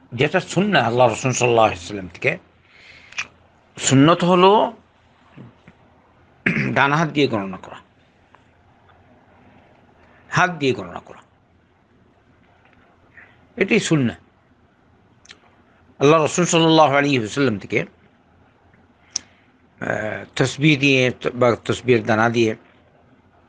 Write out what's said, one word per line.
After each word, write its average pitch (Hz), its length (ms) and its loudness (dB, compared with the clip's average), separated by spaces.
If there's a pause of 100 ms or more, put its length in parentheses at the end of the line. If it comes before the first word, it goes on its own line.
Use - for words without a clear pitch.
(120)
যেটা 147 280 -2
সুন্নাহ 175 460 0
আল্লাহ 120 220 2
রাসূল 117 240 -2
সাল্লাল্লাহু 117 340 2
আলাইহি 92 140 -4
ওয়াসাল্লাম 98 280 -12
থেকে, 147 300 -6 (1400)
সুন্নত 156 460 4
হলো 185 480 4 (2000)
ডান 135 200 0
হাত 156 180 -2
দিয়ে 143 160 0
গণনা 98 300 -6
করা, - 200 -20 (2500)
হাত 180 200 2
দিয়ে 143 220 -2
গণনা 90 280 -10
করা, - 220 -20 (2250)
এটাই 196 240 0
সুন্নাহ। 135 360 -2 (1800)
আল্লাহ 156 240 4
রাসূল 160 220 -2
সাল্লাল্লাহু 160 500 4
আলাইহি 143 240 0
ওয়াসাল্লাম 113 400 -2
থেকে, 117 260 -6 (2000)
আহ, 107 440 -8 (120)
তাসবিহ 143 420 0
দিয়ে 131 340 2 (220)
বা 120 300 2
তাসবিহের 117 420 0
দানা 113 220 2
দিয়ে 113 280 0 (920)